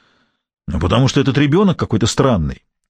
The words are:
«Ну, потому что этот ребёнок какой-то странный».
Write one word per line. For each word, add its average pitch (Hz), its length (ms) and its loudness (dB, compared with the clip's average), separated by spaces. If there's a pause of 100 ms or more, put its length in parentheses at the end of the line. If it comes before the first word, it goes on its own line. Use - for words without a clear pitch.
(680)
«Ну, 76 140 -6
потому 110 280 2
что 143 120 0
этот 131 160 0
ребёнок 151 420 2
какой-то 110 280 -2
странный». 104 560 -2 (280)